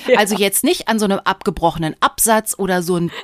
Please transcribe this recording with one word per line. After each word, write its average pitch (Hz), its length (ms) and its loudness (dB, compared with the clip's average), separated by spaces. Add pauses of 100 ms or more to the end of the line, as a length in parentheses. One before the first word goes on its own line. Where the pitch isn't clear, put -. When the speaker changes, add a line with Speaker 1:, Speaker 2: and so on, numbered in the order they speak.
Speaker 1:
Ja. 170 100 6
Speaker 2:
Also 208 180 2
jetzt 196 280 0
nicht 330 240 0
an 220 100 0
so 208 60 0
einem 196 160 0
abgebrochenen 165 800 -2
Absatz 220 580 0
oder 185 240 0
so 175 140 0
ein 170 140 -2 (140)